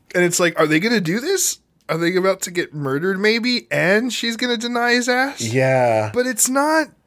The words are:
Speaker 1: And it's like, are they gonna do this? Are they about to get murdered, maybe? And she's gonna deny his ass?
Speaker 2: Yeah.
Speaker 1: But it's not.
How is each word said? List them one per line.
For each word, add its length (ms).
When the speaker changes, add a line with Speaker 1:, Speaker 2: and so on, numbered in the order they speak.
Speaker 1:
And 100
it's 160
like, 200
are 80
they 120
gonna 220
do 180
this? 400
Are 80
they 180
about 280
to 80
get 220
murdered, 460
maybe? 520
And 420
she's 240
gonna 200
deny 360
his 160
ass? 320
Speaker 2:
Yeah. 720
Speaker 1:
But 140
it's 220
not. 380